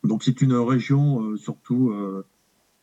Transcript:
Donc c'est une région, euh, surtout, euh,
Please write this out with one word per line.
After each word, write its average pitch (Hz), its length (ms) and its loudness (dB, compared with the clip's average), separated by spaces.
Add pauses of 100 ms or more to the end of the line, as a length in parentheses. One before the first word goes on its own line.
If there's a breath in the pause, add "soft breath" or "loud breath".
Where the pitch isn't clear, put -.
Donc 107 220 -2
c'est - 180 0
une 131 120 4
région, 131 680 2
euh, 107 140 -6
surtout, 123 540 -2
euh, 98 340 -6 (580)